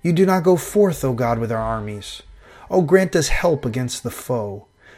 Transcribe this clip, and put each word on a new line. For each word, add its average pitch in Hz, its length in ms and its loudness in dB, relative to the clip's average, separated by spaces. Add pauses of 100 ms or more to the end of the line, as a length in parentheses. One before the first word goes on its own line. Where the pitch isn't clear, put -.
You 175 120 0
do 180 120 4
not 185 200 2
go 180 120 6
forth, 190 480 0
O 131 80 0
God, 117 280 0
with 113 100 -4
our 113 80 -2
armies. 107 640 -6 (480)
O 185 120 4
grant 185 340 2
us 156 120 2
help 160 360 2
against 123 400 -6
the 120 80 -6
foe, 104 560 -8 (300)